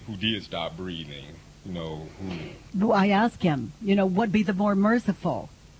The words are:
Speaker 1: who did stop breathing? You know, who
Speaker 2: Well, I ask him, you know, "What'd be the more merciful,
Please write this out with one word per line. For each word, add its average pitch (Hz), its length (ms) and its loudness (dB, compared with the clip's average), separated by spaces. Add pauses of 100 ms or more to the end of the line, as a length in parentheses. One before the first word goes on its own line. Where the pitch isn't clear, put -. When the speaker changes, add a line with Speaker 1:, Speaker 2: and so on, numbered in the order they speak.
Speaker 1:
who 107 120 -8
did 104 260 -4
stop 82 320 -6
breathing? 80 520 -10 (380)
You 95 60 -10
know, 80 360 -8 (120)
who 95 680 -4
Speaker 2:
Well, 226 120 6
I 196 80 6
ask 208 340 2
him, 139 300 2 (100)
you 202 140 2
know, 196 100 4
"What'd 190 280 2
be 214 100 4
the 202 100 0
more 202 220 2
merciful, 196 720 2 (320)